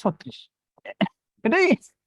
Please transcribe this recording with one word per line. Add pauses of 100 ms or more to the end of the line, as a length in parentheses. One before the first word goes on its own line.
ছত্রিশ। (1080)
এটাই (400)